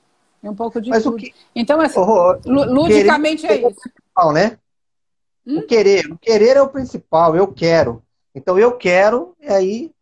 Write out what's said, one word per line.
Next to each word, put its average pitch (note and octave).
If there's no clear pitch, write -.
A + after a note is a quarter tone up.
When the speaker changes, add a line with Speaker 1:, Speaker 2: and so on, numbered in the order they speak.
Speaker 1:
E G3+
um G#3
pouco A#3
de A3
Speaker 2:
Mas A3+
o B3
Speaker 1:
tudo. A3+
Speaker 2:
que -
Speaker 1:
Então, C4
assim, D4
Speaker 2:
Ô, F#3
Rô, F#3
Speaker 1:
lu-, C4+
ludicamente D#4
Speaker 2:
querer D4
Speaker 1:
é A#3
Speaker 2:
é A#3+
o -
Speaker 1:
isso. -
Speaker 2:
principal, -
né? G3+
Speaker 1:
Hum? C#4+
Speaker 2:
O A4
querer. G3
O E3
querer A3+
é C#4
o C4+
principal, F3
eu F#3+
quero. D#3
Então, F3+
eu A#3+
quero, G#3+
e C#4+
aí G3+